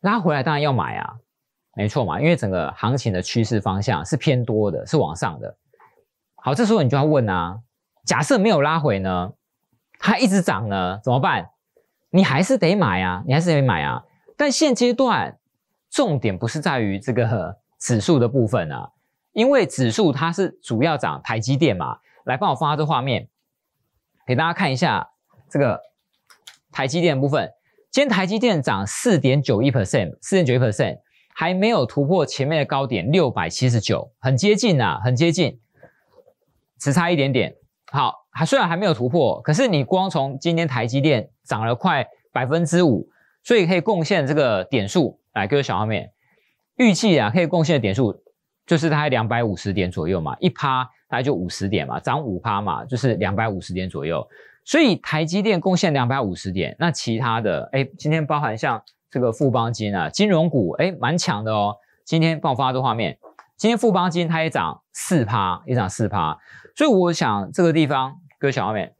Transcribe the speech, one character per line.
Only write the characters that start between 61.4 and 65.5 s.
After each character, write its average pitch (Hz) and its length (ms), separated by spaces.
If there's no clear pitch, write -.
的 110 80
哦。 104 240
今 160 160
天 160 200
爆 143 140
发 127 180
的 131 100
画 123 100
面， 107 240
今 208 120
天 233 100
富 220 140
邦 180 180
金 175 160
它 165 160
也 160 80
涨 85 320
四 156 320
趴， 98 420